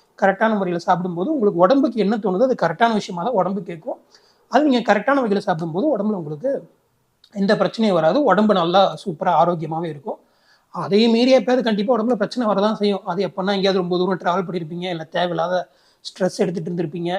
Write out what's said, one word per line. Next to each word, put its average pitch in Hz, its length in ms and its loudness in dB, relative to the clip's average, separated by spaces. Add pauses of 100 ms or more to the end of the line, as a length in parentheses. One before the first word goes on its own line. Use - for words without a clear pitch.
(220)
கரெக்டான 214 300 2
முறையில 180 260 -2
சாப்பிடும்போது, 180 540 -2
உங்களுக்கு 208 280 2
உடம்புக்கு 247 400 4
என்ன 214 160 0
தோணுதோ, 196 260 0
அது 262 200 2
கரெக்டான 180 300 2
விஷயமா 185 320 -4
தான் 247 100 -2
உடம்பு 190 280 -2
கேட்கும். 170 360 -12 (500)
அது 277 160 2
நீங்க 240 300 2
கரெக்டான 269 240 0
வகையில 208 200 0
சாப்பிடும்போது, 185 580 -2
உடம்புல 208 180 -2
உங்களுக்கு 165 560 -6 (600)
எந்த 202 220 2
பிரச்சனையும் 190 380 0
வராது. 175 320 2
உடம்பு 214 300 4
நல்லா 175 500 2
சூப்பரா 185 200 -8
ஆரோக்கியமாவே 165 640 0
இருக்கும். 156 320 -10 (500)
அதையும் 196 440 2
மீறி 254 240 6
எப்பயாவது 254 260 2
கண்டிப்பா 214 320 0
உடம்புல 226 180 0
பிரச்சனை 214 420 -2
வரதான் 208 200 2
செய்யும். 202 300 -2
அது 185 220 -4
எப்பன்னா, 190 280 -4
எங்கேயாவது 196 240 2
ரொம்ப 175 200 -2
தூரம் 180 200 0
டிராவல் 185 320 -2
பண்ணியிருப்பீங்க, 175 400 -8
இல்ல 165 140 -8
தேவையில்லாத 175 640 -2 (320)
ஸ்ட்ரெஸ் - 360 -4
எடுத்துட்டு 170 340 -2
இருந்திருப்பீங்க, 170 480 -4